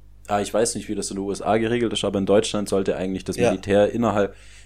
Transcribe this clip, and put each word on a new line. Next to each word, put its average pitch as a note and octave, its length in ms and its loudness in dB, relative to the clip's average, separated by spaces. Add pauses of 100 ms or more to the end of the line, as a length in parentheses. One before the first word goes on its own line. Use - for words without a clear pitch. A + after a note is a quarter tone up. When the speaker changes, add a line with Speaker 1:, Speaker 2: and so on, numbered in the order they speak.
(280)
Speaker 1:
Ah, G#2 140 0
ich G2 120 -6
weiß A2+ 220 0
nicht, G2+ 140 -8
wie G#2 60 -4
das F#2+ 140 -6
in G2+ 80 -8
den G2 80 -4
U G2 60 -4
S F#2 100 -6
A G#2+ 160 2
geregelt A2+ 360 0
ist, G#2 100 -2
aber G2+ 160 0
in G2 60 0
Deutschland G#2 420 2
sollte G2 300 0
eigentlich F#2+ 260 -4
das F2+ 140 -4
Speaker 2:
Ja. A#2+ 140 4
Speaker 1:
Militär G2+ 400 2
innerhalb, G#2 440 0 (300)